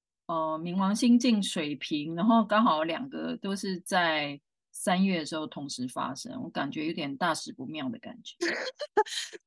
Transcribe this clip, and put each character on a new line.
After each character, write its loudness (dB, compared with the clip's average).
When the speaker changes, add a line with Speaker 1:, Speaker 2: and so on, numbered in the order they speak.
Speaker 1:
呃， -2
冥 -4
王 4
星 8
进 4
水 -2
瓶， -4
然 2
后 8
刚 2
好 4
两 -4
个 -6
都 -4
是 -4
在 0
三 2
月 2
的 -4
时 -4
候 -4
同 -8
时 -6
发 -4
生， -10
我 -8
感 -4
觉 -4
有 -2
点 -6
大 2
事 -8
不 -10
妙 -6
的 -4
感 -14
觉。 -18
Speaker 2:
<laughs> -2